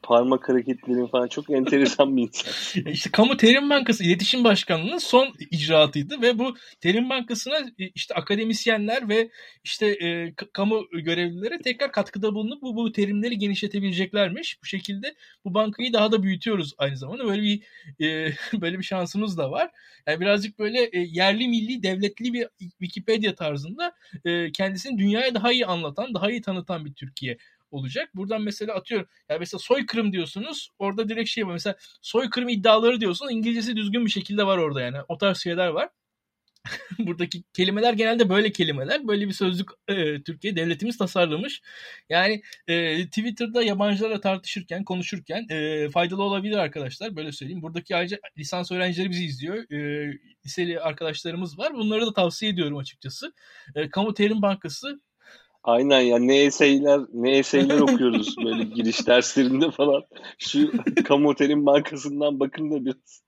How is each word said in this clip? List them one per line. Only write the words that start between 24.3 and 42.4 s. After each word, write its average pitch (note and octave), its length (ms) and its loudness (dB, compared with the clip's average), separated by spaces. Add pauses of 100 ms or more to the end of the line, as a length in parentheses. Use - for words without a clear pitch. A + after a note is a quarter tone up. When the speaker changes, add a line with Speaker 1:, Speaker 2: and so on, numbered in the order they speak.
Speaker 2:
kendisini G3 460 -4
dünyaya A3 360 2
daha A3+ 180 2
iyi B3 140 2
anlatan, F3+ 480 -4
daha F#3+ 160 0
iyi A#3 120 -4
tanıtan F3+ 420 -6
bir C#3+ 100 -12
Türkiye C3 420 -10 (340)
olacak. C#3+ 440 -8
Buradan G3+ 280 -4
mesela G#3 320 -6
atıyorum, F#3+ 320 -4 (220)
ya D3+ 100 -2
mesela F3 200 -8
soykırım A3+ 540 0
diyorsunuz, G3 560 -6 (100)
orada G3+ 300 -2
direkt A3+ 220 -4
şey G#3+ 160 -2
var. F3 60 -6
Mesela F#3 240 -4 (260)
soykırım A#3+ 460 -2
iddiaları A3 520 4
diyorsun, G#3+ 300 -2
İngilizcesi A#3 460 -2
düzgün G#3+ 280 0
bir G#3 60 0
şekilde G3+ 360 -2
var F#3+ 120 4
orada C#3+ 220 0
yani. B2 160 -4 (120)
O E3 100 -6
tarz G3 200 2
şeyler F3 300 0
var. F#3 200 -2 (760)
<laughs> - 340 -12
Buradaki F3 440 -4 (100)
kelimeler G3+ 400 2
genelde A3+ 360 2
böyle G#3 240 4
kelimeler. E3+ 560 -2
Böyle G3+ 200 0
bir F#3+ 40 -4
sözlük, F#3 380 -2 (180)
e, D#3 340 -2
Türkiye E3+ 340 -8
devletimiz E3+ 420 -2
tasarlamış. F3+ 640 -2 (460)
Yani, G3 340 2 (260)